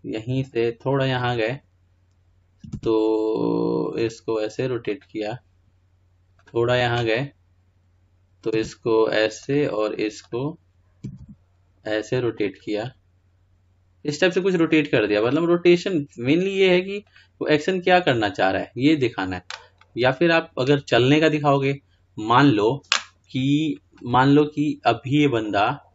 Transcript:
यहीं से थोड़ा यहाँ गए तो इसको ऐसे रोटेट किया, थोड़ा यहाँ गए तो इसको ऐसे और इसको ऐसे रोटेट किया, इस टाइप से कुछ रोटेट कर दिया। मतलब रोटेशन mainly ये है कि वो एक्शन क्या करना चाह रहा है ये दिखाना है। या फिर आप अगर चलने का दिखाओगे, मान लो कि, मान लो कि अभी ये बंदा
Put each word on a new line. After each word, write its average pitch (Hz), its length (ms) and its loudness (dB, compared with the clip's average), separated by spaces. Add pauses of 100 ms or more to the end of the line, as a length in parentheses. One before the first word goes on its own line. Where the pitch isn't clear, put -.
यहीं 123 400 -6
से 117 260 -2 (140)
थोड़ा 135 220 0
यहाँ 123 300 -2
गए 117 220 -2 (1300)
तो 113 1120 -2
इसको 113 420 -4
ऐसे 110 280 -6
रोटेट 117 360 -6
किया, 107 300 -8 (1200)
थोड़ा 120 220 2
यहाँ 120 280 0
गए 113 200 0 (1200)
तो 113 80 -2
इसको 110 420 -2 (160)
ऐसे 123 560 0
और 107 300 -4
इसको 123 640 -6 (1300)
ऐसे 107 360 -4
रोटेट 110 360 -4
किया, 110 340 -6 (1120)
इस 147 160 -6
टाइप 180 120 2
से 190 80 0
कुछ 185 140 0
रोटेट 160 360 2
कर 110 160 2
दिया। 104 160 2
मतलब 139 220 0
रोटेशन 175 540 2 (200)
mainly 160 300 0
ये 190 220 2
है 180 100 4
कि 196 180 -8 (420)
वो - 80 -4
एक्शन 175 320 0
क्या 180 200 4
करना 120 300 0
चाह 95 200 0
रहा 95 120 -2
है - 160 -14
ये 147 180 4
दिखाना 98 400 -4
है। 90 80 -12 (520)
या 123 160 2
फिर 170 200 2
आप 160 260 0
अगर 139 220 2
चलने 135 400 2
का 156 80 4
दिखाओगे, 139 460 0 (420)
मान 117 300 4
लो 110 260 4 (580)
कि, 143 480 -2 (260)
मान 127 240 4
लो 147 180 6
कि 147 400 -6
अभी 127 340 0
ये 143 80 4
बंदा 107 380 0 (280)